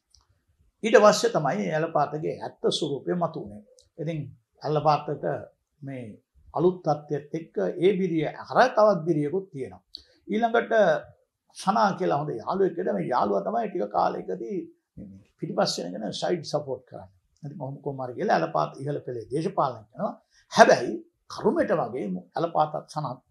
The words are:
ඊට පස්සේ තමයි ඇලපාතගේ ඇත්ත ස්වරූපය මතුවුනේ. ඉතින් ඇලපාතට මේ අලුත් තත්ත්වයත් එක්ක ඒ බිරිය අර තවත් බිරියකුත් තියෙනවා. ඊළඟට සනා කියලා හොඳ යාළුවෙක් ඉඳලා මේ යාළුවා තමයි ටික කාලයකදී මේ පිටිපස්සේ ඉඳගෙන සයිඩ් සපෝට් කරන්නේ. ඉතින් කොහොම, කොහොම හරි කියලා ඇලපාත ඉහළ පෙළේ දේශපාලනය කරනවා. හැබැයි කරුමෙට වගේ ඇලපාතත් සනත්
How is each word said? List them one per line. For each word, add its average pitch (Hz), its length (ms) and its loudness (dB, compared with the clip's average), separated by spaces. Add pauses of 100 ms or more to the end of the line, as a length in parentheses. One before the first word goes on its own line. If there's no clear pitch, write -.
(840)
ඊට 226 160 6
පස්සේ 208 340 8
තමයි 175 380 0
ඇලපාතගේ 156 680 -2
ඇත්ත - 320 -12
ස්වරූපය 147 440 -2
මතුවුනේ. 143 480 -6 (360)
ඉතින් 160 200 -6 (440)
ඇලපාතට 147 600 0 (580)
මේ 135 220 -10 (500)
අලුත් 180 280 2
තත්ත්වයත් 151 520 -4
එක්ක 160 220 -10 (200)
ඒ 175 200 4
බිරිය 165 300 0 (140)
අර - 180 -2 (100)
තවත් 208 360 4
බිරියකුත් 160 440 -2
තියෙනවා. 110 340 -12 (460)
ඊළඟට 226 440 0 (840)
සනා 208 400 2
කියලා 165 240 2
හොඳ 151 100 -4
යාළුවෙක් 156 480 0
ඉඳලා 208 200 -2
මේ 156 100 -4
යාළුවා 196 360 2
තමයි 214 240 -2
ටික 202 220 -4
කාලයකදී 185 680 -2 (340)
මේ 98 260 -16 (160)
පිටිපස්සේ - 520 -2
ඉඳගෙන 208 260 -8
සයිඩ් 165 320 -2
සපෝට් 131 400 -4
කරන්නේ. - 260 -18 (320)
ඉතින් 147 160 -12
කොහොම, 139 220 -10
කොහොම 135 200 -6
හරි 123 140 -8
කියලා 190 240 0
ඇලපාත 160 400 0
ඉහළ 143 220 -6
පෙළේ 120 280 -8
දේශපාලනය 147 560 -2
කරනවා. 220 300 -8 (380)
හැබැයි 190 420 6 (360)
කරුමෙට 240 420 0
වගේ 147 340 -2 (280)
ඇලපාතත් 160 400 -2 (140)
සනත් 143 300 -8 (120)